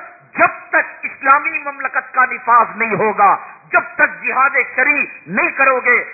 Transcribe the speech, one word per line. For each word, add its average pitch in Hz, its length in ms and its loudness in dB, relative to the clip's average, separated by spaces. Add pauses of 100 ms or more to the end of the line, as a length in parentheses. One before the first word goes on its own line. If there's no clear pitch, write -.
(400)
جب 339 100 4 (200)
تک 311 180 0 (160)
اسلامی 285 560 0
مملکت 277 560 -8
کا 254 100 2
نفاذ 233 520 2
نہیں 220 180 -4
ہوگا، 196 420 2 (360)
جب 359 80 4 (140)
تک 208 280 0
جہاد 262 280 0 (260)
شرعی 269 300 0 (200)
نہیں 285 240 -2
کرو 262 300 0
گے، 233 340 0